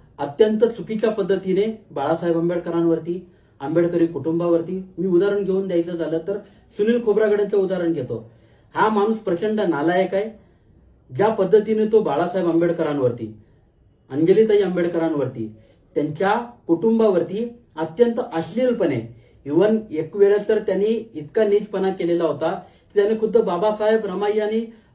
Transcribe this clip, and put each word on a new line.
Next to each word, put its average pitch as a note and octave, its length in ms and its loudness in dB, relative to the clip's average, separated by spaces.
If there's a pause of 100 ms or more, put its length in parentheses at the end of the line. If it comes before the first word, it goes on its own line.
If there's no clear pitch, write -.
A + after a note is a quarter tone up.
(180)
अत्यंत G#3+ 460 2
चुकीच्या A3 460 0
पद्धतीने F#3+ 800 -2
बाळासाहेब E3 480 -2
आंबेडकरांवरती, E3+ 880 -2 (340)
आंबेडकरी E3+ 460 0
कुटुंबावरती, E3+ 800 -2 (140)
मी F3 80 -2
उदाहरण G3+ 380 2
घेऊन F#3+ 240 -2
द्यायचं F3 240 -2
झालं D#3+ 260 -4
तर G3 200 -6 (400)
सुनील A3+ 260 0
खोब्रागडेंचं G#3 520 2
उदाहरण F3 360 0
घेतो. A#2+ 380 -8 (440)
हा F3 140 2
माणूस A3 300 0
प्रचंड G#3 420 -2
नालायक F3 540 0
आहे. G#3 160 -2 (880)
ज्या G3+ 120 4
पद्धतीने G#3+ 580 2
तो G#3+ 160 4
बाळासाहेब F3 460 -2
आंबेडकरांवरती, D3 880 0 (760)
अंजलीताई G3+ 520 4
आंबेडकरांवरती, D#3+ 920 -2 (400)
त्यांच्या D#3+ 400 0 (320)
कुटुंबावरती G#3+ 920 0 (180)
अत्यंत A3+ 440 0 (120)
अश्लीलपणे, E3 920 -2 (220)
even F#3+ 300 4 (140)
एक D#3 260 -6
वेळेस G3+ 320 4
तर G#3+ 100 2
त्यांनी G#3 560 -2
इतका D#3 300 -2
नीचपणा G3+ 460 0
केलेला E3+ 340 -2
होता D3+ 340 -2
की - 420 -6
त्याने A3 200 2
खुद्द A3 160 2
बाबासाहेब, G#3+ 720 0
रमाई G#3 320 -2
आणि A3 280 -2 (280)